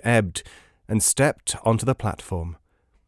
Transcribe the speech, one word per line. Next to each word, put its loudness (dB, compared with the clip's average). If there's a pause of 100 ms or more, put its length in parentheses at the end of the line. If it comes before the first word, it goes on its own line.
ebbed 2 (420)
and 0
stepped 0
onto 2
the 2
platform. -6 (520)